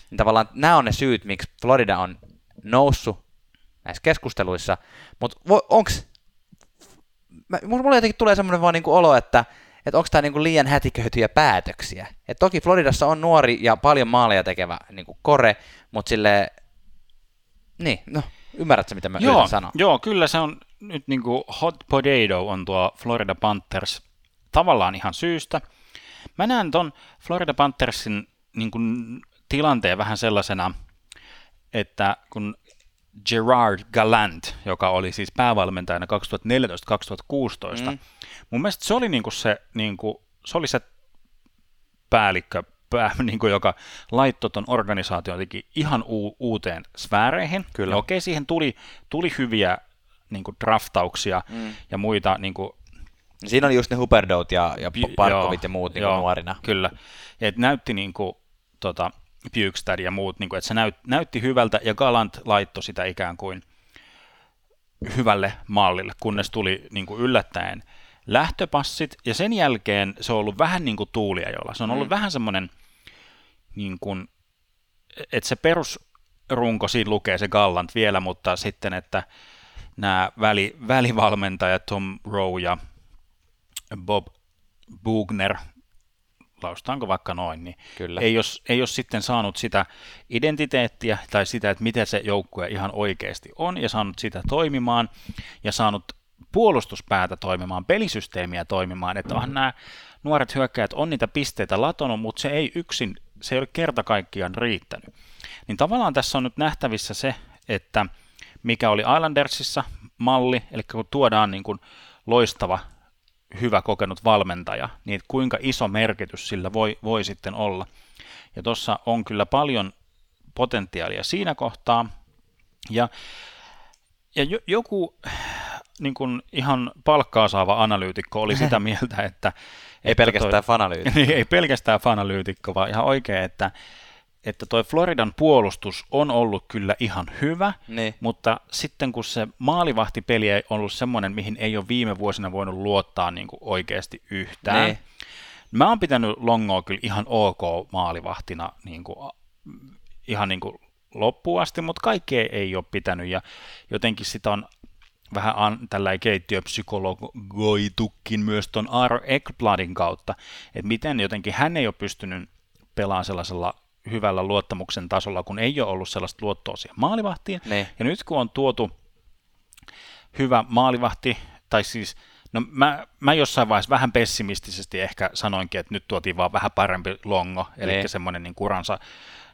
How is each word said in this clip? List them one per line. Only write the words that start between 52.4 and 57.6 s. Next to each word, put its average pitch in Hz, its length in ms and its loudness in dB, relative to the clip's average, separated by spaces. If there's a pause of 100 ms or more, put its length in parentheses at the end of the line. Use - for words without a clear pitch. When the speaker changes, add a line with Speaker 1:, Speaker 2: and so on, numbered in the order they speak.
Speaker 1:
Siinä 131 220 4
oli 131 80 6
just 123 160 2
ne 123 60 -2
Huberdeaut 95 540 4
ja, 85 280 2
ja 85 120 -6
Speaker 2:
Pi-, 110 240 -4
Speaker 1:
Barkovit 95 480 4
Speaker 2:
joo, - 20 -8
Speaker 1:
ja 90 40 -4
muut 90 240 -6
niinku 98 160 0
Speaker 2:
joo, 95 100 4
Speaker 1:
nuorina. 90 440 0
Speaker 2:
kyllä. 95 260 0 (520)
Et 104 160 0
näytti 127 360 0